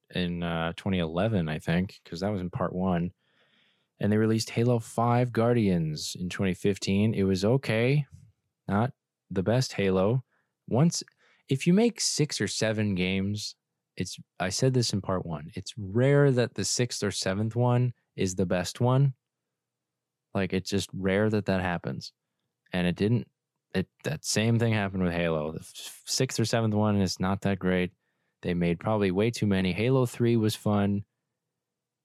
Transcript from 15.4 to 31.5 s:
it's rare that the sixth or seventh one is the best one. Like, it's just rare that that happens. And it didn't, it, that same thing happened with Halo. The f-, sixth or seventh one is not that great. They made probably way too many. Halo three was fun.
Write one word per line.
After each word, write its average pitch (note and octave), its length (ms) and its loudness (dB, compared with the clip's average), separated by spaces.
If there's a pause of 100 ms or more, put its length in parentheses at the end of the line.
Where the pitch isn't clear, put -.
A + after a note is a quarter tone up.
it's - 220 -12
rare C3 540 4
that B2 240 0
the G2 100 -2
sixth - 380 -2
or G2+ 80 0
seventh G#2+ 460 -2
one B2 380 2 (200)
is F#2 200 -2
the F#2+ 120 0
best F2+ 340 -2
one. C3 340 4 (1200)
Like, F#2+ 180 -2
it's F#2 180 -2
just G2 220 -2
rare F#2+ 380 2
that G#2 160 0
that F#2+ 160 0
happens. - 500 -6 (600)
And F2+ 140 0
it F2 80 0
didn't, G#2+ 320 0 (480)
it, F#2 140 -2 (160)
that C#3 200 -6
same A2+ 340 2
thing A2+ 160 0
happened G2 280 -2
with E2+ 120 0
Halo. D#2+ 380 -2
The - 80 -10
f-, - 440 -18
sixth - 340 -4
or A#2 60 2
seventh A2+ 300 0
one G#2 260 2
is F#2 180 -2
not F#2+ 220 -2
that G2 180 -2
great. F#2 340 0 (500)
They F2+ 120 -2
made F2 240 0
probably G#2 320 0
way G#2 200 0
too A2 160 -2
many. F#2+ 260 2
Halo B2+ 340 2
three A#2 300 0
was G#2+ 180 2
fun. G2+ 500 0 (1000)